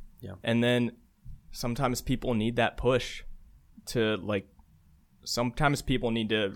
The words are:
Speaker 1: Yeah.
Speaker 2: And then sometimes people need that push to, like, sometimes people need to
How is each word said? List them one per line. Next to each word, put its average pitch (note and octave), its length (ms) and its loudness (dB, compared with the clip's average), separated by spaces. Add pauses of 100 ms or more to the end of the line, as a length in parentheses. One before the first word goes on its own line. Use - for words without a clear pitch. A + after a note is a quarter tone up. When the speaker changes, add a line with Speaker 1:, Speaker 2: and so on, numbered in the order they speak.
(200)
Speaker 1:
Yeah. F#2+ 140 -10 (100)
Speaker 2:
And A#2 180 4
then A#2+ 300 4 (580)
sometimes B2 500 -2
people B2+ 340 0
need A2+ 220 0
that A#2 220 2
push - 440 0 (640)
to, A2 320 0
like, G2 300 -2 (760)
sometimes C3 580 0
people B2 280 0
need A2+ 200 0
to G#2+ 260 2